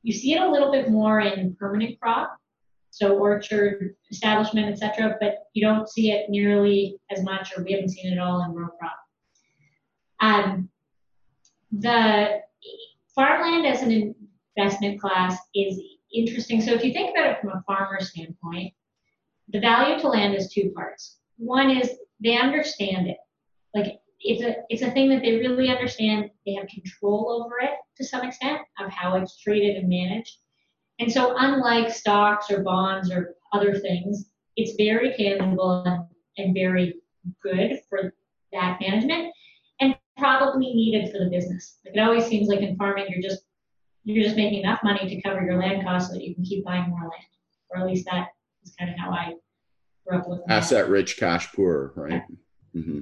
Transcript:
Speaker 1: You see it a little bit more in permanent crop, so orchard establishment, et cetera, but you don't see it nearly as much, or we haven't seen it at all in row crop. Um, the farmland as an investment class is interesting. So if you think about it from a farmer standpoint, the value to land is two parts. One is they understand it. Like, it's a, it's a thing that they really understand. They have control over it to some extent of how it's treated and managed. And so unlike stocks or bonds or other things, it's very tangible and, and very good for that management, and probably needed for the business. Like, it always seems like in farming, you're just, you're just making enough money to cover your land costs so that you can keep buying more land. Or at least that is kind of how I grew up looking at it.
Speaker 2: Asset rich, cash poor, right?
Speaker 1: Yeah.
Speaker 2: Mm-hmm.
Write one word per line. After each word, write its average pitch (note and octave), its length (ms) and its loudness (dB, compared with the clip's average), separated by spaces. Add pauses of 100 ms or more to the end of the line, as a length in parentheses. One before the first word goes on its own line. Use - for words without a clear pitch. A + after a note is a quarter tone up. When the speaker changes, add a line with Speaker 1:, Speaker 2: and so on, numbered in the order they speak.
Speaker 1:
You A3+ 100 -2
see C4+ 200 0
it F4+ 80 2
a F#4 80 4
little C#4 220 4
bit A#3+ 200 2
more G#3+ 300 4
in G3 340 0
permanent G#3 440 -2
crop, - 380 -2 (540)
so G3 260 4
orchard G3+ 800 0 (160)
establishment, G#3+ 560 0
et G#3 100 -4
cetera, G#3+ 420 -2
but - 340 -2
you G#3+ 120 2
don't G#3+ 240 2
see A3 220 2
it G#3 180 -2
nearly G3+ 720 2 (100)
as F#3+ 140 -4
much, F#3+ 340 -6
or F3 60 -6
we F#3+ 80 -6
haven't F#3+ 180 -2
seen F#3 220 -6
it F3+ 60 0
at F3+ 40 -2
all F3+ 220 0
in E3+ 80 -4
row E3+ 160 -8
crop. - 320 -12 (1200)
Um, G3 500 2 (1000)
the G#3+ 680 2 (760)
farmland D#4+ 500 2
as C4 160 0
an A3 340 0 (400)
investment G3+ 460 0
class F#3 360 0 (180)
is G3 260 -2 (320)
interesting. A3+ 480 0
So A#3 120 2
if A#3 100 2
you C4 100 2
think G4 240 -2
about D4+ 140 4
it - 100 -4
from G#3 80 -6
a F#3 160 -8
farmer G3 340 -2
standpoint, E3+ 760 -10 (760)
the G#3 100 -2
value B3 400 4
to D4+ 80 0
land G3+ 280 2
is F#3+ 180 -4
two F#3+ 220 0
parts. - 420 -14 (200)
One B3+ 340 2
is B3 180 2 (340)
they A#3 140 4
understand G#3 720 0
it. B2 100 -6 (560)
Like, - 280 -2 (180)
it's - 240 -2
a, A#3 140 -4 (120)
it's A3+ 140 -4
a A#3 80 -2
thing C4+ 180 4
that C4 140 4
they A3+ 140 4
really B3+ 320 2
understand. A3 600 0 (160)
They G3 80 -4
have G3 140 -8
control G#3 760 -4
over A#3 160 -10
it C#4 120 0 (260)
to C4 80 -8
some B3+ 180 -6
extent C4 360 -4 (200)
of F#3+ 120 -10
how F#3 260 -2
it's - 240 -6
treated G#3 360 2
and F#3 120 0
managed. F3+ 480 -2 (640)
And A#3 120 0
so B3 260 2
unlike B3 540 2
stocks G#3 600 2
or G3 100 0
bonds F#3+ 500 0
or F3+ 240 -4 (160)
other G3+ 280 2
things, F#3 500 -4 (260)
it's - 220 -2
very A3+ 360 2
tangible F#3 720 0
and, F3+ 220 -2 (320)
and F#3+ 160 0
very F#3 480 0 (400)
good G3+ 380 0 (100)
for F#3+ 240 -4 (400)
that F#3 260 -4
management, C4+ 540 -2 (480)
and C4+ 140 2 (220)
probably C4+ 560 2
needed A3 380 2
for G3+ 60 -8
the F3+ 140 0
business. F3+ 520 -6
Like, - 120 -12
it G#3+ 40 2
always A3+ 280 4
seems G#3 200 2
like G3 120 2
in G3 180 -2
farming, G3 320 -2
you're F3+ 180 -4
just, F#3+ 160 -6 (600)
you're G#3+ 200 2
just G#3+ 140 2
making G#3 220 0
enough F#3+ 240 -2
money F#3+ 260 0
to F3+ 140 -8
cover F#3+ 200 -4
your F3+ 160 0
land F#3+ 240 -2
costs F3+ 260 -2
so F3+ 40 -10
that - 100 -8
you F3 120 -10
can F3+ 80 -6
keep G3 200 -4
buying F3+ 260 -4
more E3+ 120 -6
land. E3 100 -10 (580)
Or F#3 100 -6
at F#3 80 -2
least F#3 220 -2
that F3+ 200 -4 (340)
is F3+ 160 -20
kind F3 120 -6
of F3+ 60 -10
how F3+ 120 -8
I E3+ 240 -6 (720)
grew F3+ 120 0
up - 80 -6
looking F3 200 -8
at - 60 2
it. A2 40 4
Speaker 2:
Asset G#2+ 320 2
rich, F#2+ 280 2
cash E2+ 360 -2
poor, D#2+ 420 0
right? D2+ 260 -4 (540)
Speaker 1:
Yeah. E2+ 60 -4
Speaker 2:
Mm-hmm. D#2 200 -6